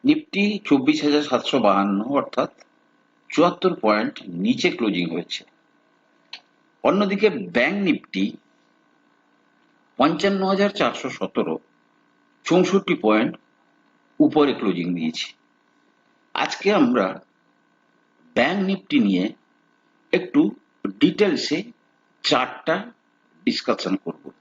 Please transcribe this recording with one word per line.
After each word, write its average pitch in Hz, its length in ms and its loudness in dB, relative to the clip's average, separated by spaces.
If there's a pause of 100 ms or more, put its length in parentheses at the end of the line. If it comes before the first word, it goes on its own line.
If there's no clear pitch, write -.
নিফটি 156 400 0 (240)
চব্বিশ 143 360 2
হাজার 147 180 2
সাতশো 131 440 -2
বাহান্ন, 98 320 2 (220)
অর্থাৎ - 300 -4 (800)
চুয়াত্তর 175 420 2 (120)
পয়েন্ট 110 300 0 (300)
নিচে 123 260 0
ক্লোজিং 92 440 -2
হয়েছে। - 280 -10 (1400)
অন্যদিকে 196 440 2 (280)
ব্যাংক 143 200 0 (100)
নিফটি - 380 -2 (1700)
পঞ্চান্ন 196 480 0
হাজার 196 240 2
চারশো - 400 -4
সতেরো, 95 440 -4 (920)
চৌষট্টি 185 480 2
পয়েন্ট 107 380 2 (880)
উপরে 147 380 4
ক্লোজিং 87 360 -2
দিয়েছে। 80 320 -4 (1080)
আজকে - 340 -2 (120)
আমরা 120 260 2 (1300)
ব্যাংক 156 220 0 (100)
নিফটি 185 380 0
নিয়ে 92 180 2 (880)
একটু 165 280 0 (600)
ডিটেলসে 170 580 2 (680)
চার্টটা 143 520 -2 (680)
ডিসকাশন 120 500 -2 (100)
করব। - 200 -12 (160)